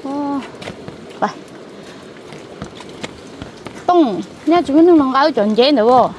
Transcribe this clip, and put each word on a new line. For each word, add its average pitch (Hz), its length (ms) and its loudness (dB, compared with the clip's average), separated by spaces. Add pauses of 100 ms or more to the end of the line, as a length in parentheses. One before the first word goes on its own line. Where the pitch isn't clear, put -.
Ô, 285 360 -6 (800)
bà. 208 80 -4 (2500)
Tông, 269 360 0 (240)
nhá, 339 160 2
chúng 320 260 4
nó 359 60 6
nông 269 200 2
áo 294 180 2
chuẩn 214 240 0
chế 247 160 4
nữa 226 140 2
bộ. 233 340 4